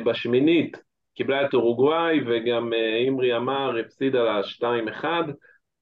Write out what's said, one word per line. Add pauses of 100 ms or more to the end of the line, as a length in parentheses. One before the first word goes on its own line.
בשמינית (380)
קיבלה
את
אורוגוואי,
וגם,
אה,
אימרי
אמר,
הפסידה
לה
שתיים
אחד, (580)